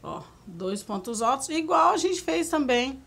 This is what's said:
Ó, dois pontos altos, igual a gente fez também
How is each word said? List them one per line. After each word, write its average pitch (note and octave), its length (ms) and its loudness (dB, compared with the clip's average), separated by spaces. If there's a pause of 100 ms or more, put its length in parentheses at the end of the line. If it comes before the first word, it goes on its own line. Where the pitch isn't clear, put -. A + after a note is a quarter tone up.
Ó, D#3+ 200 -10 (260)
dois F#3 340 -6
pontos G#3+ 400 -6
altos, C4 280 0
igual D#4+ 420 4
a - 60 2
gente F4+ 240 0
fez E4 260 0
também C4 600 0